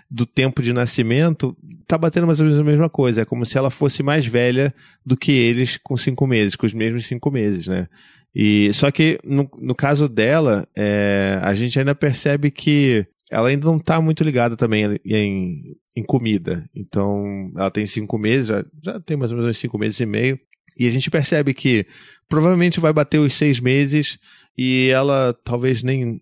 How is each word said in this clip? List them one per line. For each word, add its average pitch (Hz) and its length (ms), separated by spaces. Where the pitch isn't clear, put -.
do 120 160
tempo 131 380
de 120 100
nascimento, 123 840
tá 165 120
batendo 165 260
mais 160 140
ou 156 80
menos 147 120
a 151 40
mesma 147 260
coisa. 120 320
É 107 40
como 120 200
se 135 140
ela 135 100
fosse 139 320
mais 143 240
velha 123 480
do 127 100
que - 160
eles 123 460
com - 180
cinco 131 300
meses, 110 300
com - 100
os 101 80
mesmos 113 320
cinco 123 240
meses, 104 380
né? 92 200
E, 104 400
só 139 160
que, 156 340
no, 139 240
no 127 160
caso 147 340
dela, 117 680
é, 101 680
a 98 100
gente 117 240
ainda 135 160
percebe 143 560
que 139 560
ela 117 200
ainda 143 180
não 165 120
tá 160 220
muito 160 240
ligada 120 320
também 107 480
em, 95 560
em 113 80
comida. 104 600
Então, 101 800
ela 92 160
tem 107 140
cinco 107 320
meses, 113 300
já, 104 180
já 202 160
tem 165 160
mais 127 160
ou 120 60
menos 117 120
uns 110 80
cinco 117 200
meses 107 240
e 117 40
meio. 120 320
E 123 80
a 120 60
gente 127 180
percebe 147 440
que 120 320
provavelmente 170 540
vai 156 100
bater 151 280
os 143 120
seis 143 300
meses 139 580
e 127 320
ela 131 440
talvez 120 360
nem, 123 400